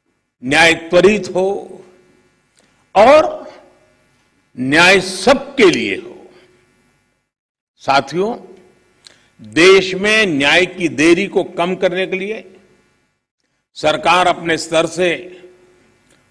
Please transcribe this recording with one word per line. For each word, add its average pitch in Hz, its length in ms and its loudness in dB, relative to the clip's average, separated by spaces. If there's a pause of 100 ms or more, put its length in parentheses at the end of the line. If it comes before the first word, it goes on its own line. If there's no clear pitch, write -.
(440)
न्याय 160 300 2 (100)
त्वरित 180 440 2
हो 185 200 -4 (1500)
और 269 300 6 (1300)
न्याय 165 440 2
सबके - 680 0
लिए 107 240 -4
हो। - 200 -16 (1700)
साथियों, 165 540 -4 (1040)
देश 180 540 2
में 214 320 0
न्याय 156 400 0
की 185 220 -8
देरी 170 380 2
को 190 160 -2 (100)
कम 180 220 -4
करने 185 320 -4
के 185 120 -8
लिए 208 240 -12 (1300)
सरकार 170 500 0
अपने 170 300 -2
स्तर 160 300 -2
से 175 220 -4 (1200)